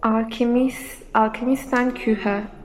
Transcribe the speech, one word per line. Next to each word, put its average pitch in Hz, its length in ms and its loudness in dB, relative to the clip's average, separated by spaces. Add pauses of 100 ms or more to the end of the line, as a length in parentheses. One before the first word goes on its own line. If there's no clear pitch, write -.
Alchemist, 240 760 2 (360)
Alchemisten 247 800 2
Kühe. 208 500 0 (200)